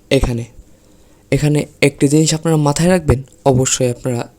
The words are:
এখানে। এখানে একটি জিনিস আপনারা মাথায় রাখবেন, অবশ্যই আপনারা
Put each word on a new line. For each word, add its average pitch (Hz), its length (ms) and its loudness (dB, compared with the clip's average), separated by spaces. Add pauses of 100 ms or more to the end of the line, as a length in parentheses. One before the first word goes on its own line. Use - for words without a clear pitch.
(100)
এখানে। 120 340 0 (840)
এখানে 147 360 0 (160)
একটি 143 260 0
জিনিস 156 260 2
আপনারা 160 220 0
মাথায় 156 340 0
রাখবেন, 147 320 0 (220)
অবশ্যই 127 460 0
আপনারা 120 380 -6 (100)